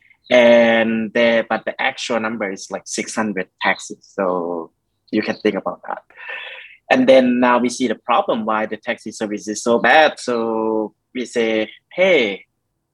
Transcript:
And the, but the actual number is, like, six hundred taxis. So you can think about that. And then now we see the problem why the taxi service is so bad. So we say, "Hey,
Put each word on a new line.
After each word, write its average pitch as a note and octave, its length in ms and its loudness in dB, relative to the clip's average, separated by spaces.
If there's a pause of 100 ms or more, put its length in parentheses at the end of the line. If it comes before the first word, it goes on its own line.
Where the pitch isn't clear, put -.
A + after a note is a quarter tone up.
(300)
And A2+ 840 4
the, A#2 340 2
but A2 160 -4
the - 160 -8
actual B2 400 -4
number A2 300 -4
is, F#2+ 200 -12
like, G2 140 -8
six - 300 -8
hundred G#2 340 -4 (140)
taxis. - 400 -4
So F2 680 -4 (380)
you G#2+ 120 0
can - 140 -6
think G#2 180 -2
about - 340 -8
that. - 140 -10 (880)
And B2+ 180 2
then B2+ 320 6
now B2 180 4
we A#2+ 120 -2
see B2 180 -4
the G#2+ 60 -2
problem B2 500 -2
why A2 220 -2
the G#2+ 100 -8
taxi A2 340 -10
service G#2 380 -8
is G#2+ 140 -6
so A#2 160 2
bad. C#3+ 400 4
So A2 760 -2 (200)
we B2 100 -6
say, A2 460 -2 (220)
"Hey, C#3+ 520 2 (500)